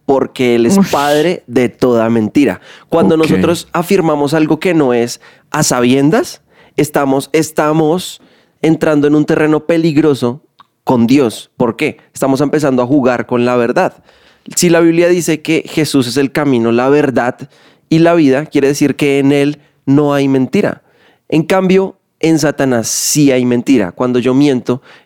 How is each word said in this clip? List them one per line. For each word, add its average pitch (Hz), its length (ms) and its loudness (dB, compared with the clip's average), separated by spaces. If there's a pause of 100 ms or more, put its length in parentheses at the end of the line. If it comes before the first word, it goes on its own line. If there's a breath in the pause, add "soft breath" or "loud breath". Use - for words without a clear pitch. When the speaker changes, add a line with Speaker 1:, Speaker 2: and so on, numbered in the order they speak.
Speaker 1:
porque 127 500 0
él 117 100 2
es 196 120 2
Speaker 2:
Uf. 190 120 0
Speaker 1:
padre 151 560 0
de 120 220 0
toda 113 400 0
mentira. 113 520 0 (280 loud breath)
Cuando 165 280 2
Speaker 3:
Ok. 160 60 0
Speaker 1:
nosotros 170 500 -2
afirmamos 160 600 -2
algo 156 240 0
que 180 160 -2
no 135 200 2
es 120 260 -4 (300 soft breath)
a 151 120 -4
sabiendas, 139 800 0 (340 soft breath)
estamos, 139 560 -2
estamos 156 880 -2 (420 soft breath)
entrando 156 440 0
en 147 80 2
un 151 120 2
terreno 151 400 0
peligroso 151 760 0 (420)
con 117 220 2
Dios. 127 520 0
¿Por 117 180 -2
qué? 147 220 -6 (160 soft breath)
Estamos 135 260 -2
empezando 139 420 0
a 120 40 -2
jugar 123 400 0
con 120 180 -2
la 123 120 0
verdad. 120 460 -2 (540 soft breath)
Si 175 140 0
la 165 100 4
Biblia 170 280 2
dice 165 340 -2
que 156 260 -2
Jesús 139 380 -2
es 120 100 -8
el 139 160 0
camino, 123 400 0
la 123 160 0
verdad 135 480 0 (540 soft breath)
y 160 80 2
la 170 160 4
vida, 147 320 2
quiere 139 220 0
decir 147 280 -2
que 139 220 0
en 139 140 2
él 143 260 0 (260 soft breath)
no 143 300 2
hay 139 140 0
mentira. 135 540 -2 (460 soft breath)
En 156 140 0
cambio, 190 540 0 (240)
en 160 180 2
Satanás 135 500 -2
sí - 420 0
hay 127 160 0
mentira. 120 460 0
Cuando 123 260 -2
yo 127 160 0
miento, 131 480 0 (240 soft breath)